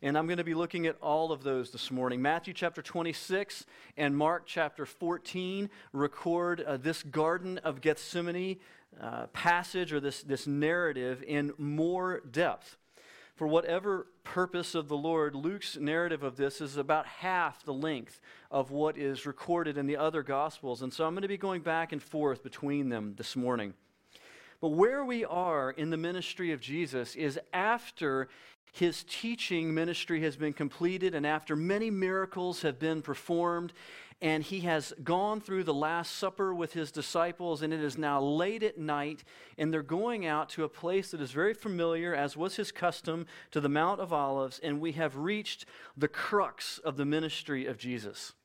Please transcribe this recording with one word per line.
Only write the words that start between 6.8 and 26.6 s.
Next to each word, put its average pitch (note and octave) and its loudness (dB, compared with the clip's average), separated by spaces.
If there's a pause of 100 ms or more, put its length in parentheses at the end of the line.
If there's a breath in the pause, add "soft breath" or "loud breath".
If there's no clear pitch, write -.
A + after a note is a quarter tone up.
Garden E3+ 0
of C#3 -2
Gethsemane, F3 0 (400 loud breath)
uh, - -6
passage F3 2
or D3+ 2
this, C#3 -4
this C#3 -2
narrative C#3+ 0
in C#3+ 0
more E3+ 0 (100)
depth. C#3+ 0 (580 loud breath)
For D#3 -2
whatever E3+ 2 (140)
purpose F3+ -2
of D#3+ 0
the D3 0
Lord, D3+ 2
Luke's E3 -4
narrative D#3 2
of B2+ -2
this C#3 0
is C#3+ -6
about D3 2
half F3+ -2
the D3 -4
length C#3 -2 (300 loud breath)
of C3+ 2
what D3+ 2
is C#3 -2
recorded D3+ 0
in C#3 0
the C#3+ 2
other D#3 2
Gospels. C3+ -2
And C3 -6
so D#3+ 0
I'm D#3+ 0
gonna G3 -4
be G3 -2
going F#3+ -2
back D#3+ 0
and D3 -6
forth D3 0
between C#3+ -2
them G#2+ -2
this A2 -6
morning. A#2+ 0 (880 loud breath)
But E3 2
where A#3+ 6
we A#3+ -2
are D#3+ 0
in D3+ -2
the D#3+ 0
ministry E3+ -2
of C3 -2